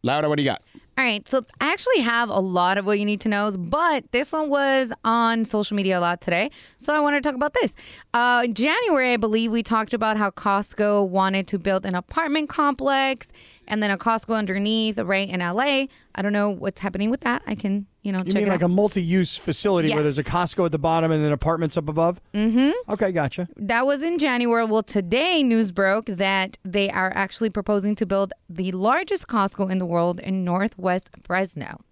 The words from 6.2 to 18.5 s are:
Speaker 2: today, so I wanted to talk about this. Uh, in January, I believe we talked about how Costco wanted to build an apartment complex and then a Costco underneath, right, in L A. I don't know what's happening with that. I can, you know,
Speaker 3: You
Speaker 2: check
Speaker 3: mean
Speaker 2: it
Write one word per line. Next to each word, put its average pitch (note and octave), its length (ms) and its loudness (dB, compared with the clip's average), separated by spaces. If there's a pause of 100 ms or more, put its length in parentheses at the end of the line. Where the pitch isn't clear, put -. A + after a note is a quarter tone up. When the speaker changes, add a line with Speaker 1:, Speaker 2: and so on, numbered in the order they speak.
Speaker 2:
today, F#3 300 0 (280)
so - 160 -2
I D4+ 60 2
wanted D4 220 2
to D4+ 60 0
talk C#4 60 -2
about C#4+ 200 -2
this. C#4 200 0 (400)
Uh, A#3+ 300 4
in A#3+ 100 -2
January, C#4+ 580 2
I A#3+ 60 2
believe A3 320 0
we A#3 120 0
talked A3 300 -2
about A3 240 0
how G#3 140 0
Costco G3+ 800 0
wanted F#3+ 400 0
to G3+ 100 -4
build F#3+ 260 0
an F#3+ 120 -4
apartment D4+ 520 -2
complex C4+ 800 0 (400)
and G#3+ 140 -2
then G#3 80 2
a G3 80 0
Costco A3+ 380 -2
underneath, G#3+ 640 0
right, F#3+ 300 0
in F3+ 140 -4
L F3 180 -2
A. C4+ 280 0 (260)
I G3 80 -6
don't G3+ 100 0
know G#3 180 2
what's F#3+ 300 -6
happening G3 300 -4
with C4+ 120 -2
that. A#3+ 240 -2
I G#3 100 -6
can, G3+ 300 -4 (160)
you G3 100 -6
know, F#3 120 -2
Speaker 3:
You F3+ 80 -2
Speaker 2:
check - 40 0
Speaker 3:
mean G#3 100 2
Speaker 2:
it G3+ 40 2